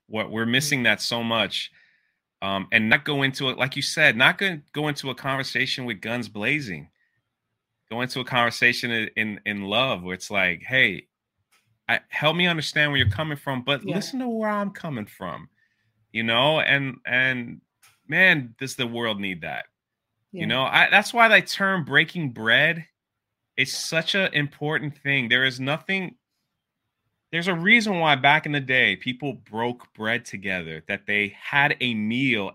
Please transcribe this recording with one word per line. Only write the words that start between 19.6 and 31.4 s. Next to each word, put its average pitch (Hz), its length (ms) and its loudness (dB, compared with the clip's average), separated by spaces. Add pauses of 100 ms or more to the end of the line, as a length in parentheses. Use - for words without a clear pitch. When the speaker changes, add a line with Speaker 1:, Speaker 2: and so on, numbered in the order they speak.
Speaker 1:
You 185 80 -8
Speaker 2:
Yeah. 165 60 -2
Speaker 1:
know, 123 180 0
I, 160 260 4
that's 202 240 4
why 233 140 8
that 202 180 6
term 190 380 0
breaking 151 480 0
bread 131 540 2 (720)
is 131 160 -2
such - 420 -4
an 190 200 0
important 147 640 -4
thing. 139 300 -2
There 123 160 4
is 127 160 -2
nothing, 160 560 -4 (1120)
there's 170 180 -2
a 185 60 2
reason 208 460 4
why 151 160 6
back 143 300 4
in 151 60 -2
the 147 80 0
day, 123 360 2
people 127 380 -6
broke 113 600 -6
bread 110 300 -4
together, 90 640 -8
that 98 180 -6
they 104 340 0